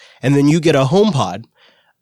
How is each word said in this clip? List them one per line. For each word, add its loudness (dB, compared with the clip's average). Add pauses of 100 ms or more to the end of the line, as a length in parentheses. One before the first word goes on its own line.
(220)
and 0
then 2
you 2
get 0
a 2
HomePod, -2 (560)